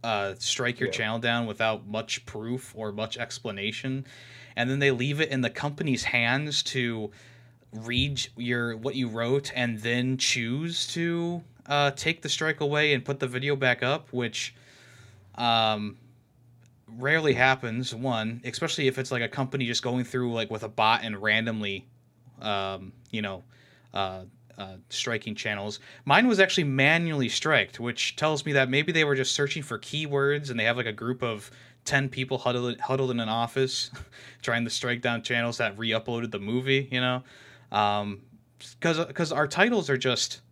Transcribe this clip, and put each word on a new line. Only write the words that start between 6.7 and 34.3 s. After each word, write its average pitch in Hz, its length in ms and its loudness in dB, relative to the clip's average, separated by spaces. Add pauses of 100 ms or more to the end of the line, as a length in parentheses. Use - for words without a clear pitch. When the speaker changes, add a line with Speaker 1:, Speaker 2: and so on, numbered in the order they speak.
Speaker 1:
read 123 540 -2 (100)
your, 120 400 0
what 113 180 -4
you 127 140 0
wrote 120 460 0
and 120 240 0
then 123 380 0
choose 131 680 -2
to, 170 560 -2 (240)
uh, 143 240 4
take 160 300 -2
the 151 80 -6
strike 156 320 0
away 147 320 4
and 123 120 0
put 139 140 -4
the 135 80 0
video 131 280 0
back 127 280 2
up, 143 300 -2
which, 120 420 -4 (800)
um, 110 600 2 (920)
rarely 139 460 4
happens, 123 600 2
one, 117 520 -2
especially 147 420 0
if 131 100 2
it's, 131 140 -4
like, 123 100 0
a 117 60 0
company 131 400 -2
just 117 160 -2
going 123 220 0
through, 123 280 0
like, 113 160 -2
with 110 140 -6
a 107 60 -6
bot 113 340 4
and 104 180 -6
randomly, 107 640 0 (560)
um, 95 520 -2 (180)
you 110 100 -4
know, 98 220 -6 (500)
uh, 95 300 -4 (340)
uh, 95 200 -12 (120)
striking 110 460 -4
channels. 107 440 -4 (260)
Mine 185 220 6
was 208 120 6
actually 185 240 6
manually 143 680 2
striked, 123 500 2
which 120 360 -4
tells 151 300 0
me 147 80 -2
that 131 160 4
maybe 151 220 2
they 160 120 4
were 143 120 4
just 131 200 0
searching 143 260 -2
for 117 160 -8
keywords 143 720 -2
and 117 100 -2
they 110 40 2
have, 117 140 4
like, 120 100 -2
a 107 60 -4
group 120 280 -4
of 110 300 -4 (340)
ten 139 240 2
people 131 300 -4
huddled, 123 420 0
huddled 131 300 0
in 120 80 0
an 113 100 -2
office 120 600 -2 (240)
<laughs> - 260 -20